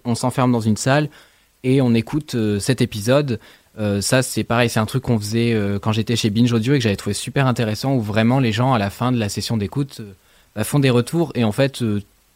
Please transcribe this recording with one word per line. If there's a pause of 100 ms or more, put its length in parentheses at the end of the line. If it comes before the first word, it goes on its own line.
on
s'enferme
dans
une
salle (560)
et
on
écoute,
euh,
cet
épisode. » (380)
Euh,
ça,
c'est
pareil,
c'est
un
truc
qu'on
faisait,
euh,
quand
j'étais
chez
Binge
Audio
et
que
j'avais
trouvé
super
intéressant,
où
vraiment
les
gens,
à
la
fin
de
la
session
d'écoute,
euh, (440)
bah,
font
des
retours.
Et
en
fait,
euh, (340)